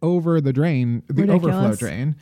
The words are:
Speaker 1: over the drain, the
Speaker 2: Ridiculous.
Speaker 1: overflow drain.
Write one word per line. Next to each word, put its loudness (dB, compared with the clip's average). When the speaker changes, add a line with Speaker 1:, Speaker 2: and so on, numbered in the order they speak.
Speaker 1:
over 0
the 0
drain, 0
the 0
Speaker 2:
Ridiculous. 2
Speaker 1:
overflow 0
drain. -4